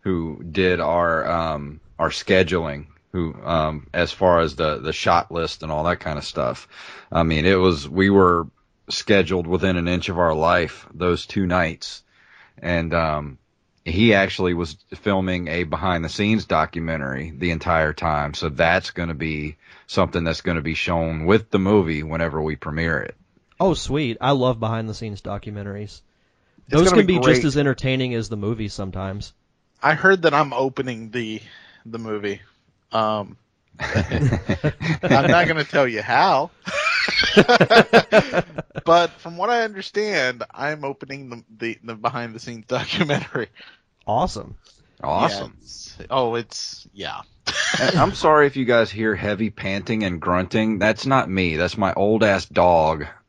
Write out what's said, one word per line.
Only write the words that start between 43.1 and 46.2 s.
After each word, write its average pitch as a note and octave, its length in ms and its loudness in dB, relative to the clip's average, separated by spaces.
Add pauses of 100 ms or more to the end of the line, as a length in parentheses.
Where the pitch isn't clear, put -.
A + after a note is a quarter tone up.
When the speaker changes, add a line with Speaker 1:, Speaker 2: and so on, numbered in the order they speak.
Speaker 2:
Awesome. A2 520 -4 (440)
Speaker 1:
Awesome. G2 560 -2
Speaker 3:
Yeah, - 60 -20
it's, - 340 -20 (120)
oh, A#2+ 260 0